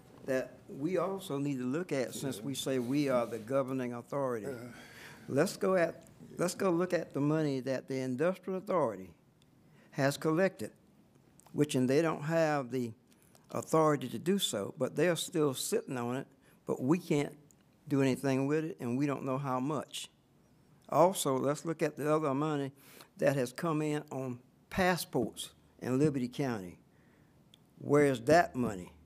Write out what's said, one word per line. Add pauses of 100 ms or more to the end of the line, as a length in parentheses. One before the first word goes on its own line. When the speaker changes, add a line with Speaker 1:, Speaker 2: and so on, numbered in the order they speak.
(260)
Speaker 1:
that (100)
we
also
need
to
look
at
since
Speaker 2:
Yeah.
Speaker 1:
we
say
we
are
the
governing
authority.
Speaker 2:
Uh. (800)
Speaker 1:
Let's
go
at, (320)
let's
go
look
at
the
money
that
the
industrial
authority (800)
has
collected, (840)
which,
and
they
don't
have
the (600)
authority
to
do
so,
but
they're
still
sitting
on
it, (380)
but
we
can't (520)
do
anything
with
it,
and
we
don't
know
how
much. (800)
Also,
let's
look
at
the
other
money (460)
that
has
come
in
on (300)
passports (280)
in
Liberty
County. (1000)
Where
is
that
money? (120)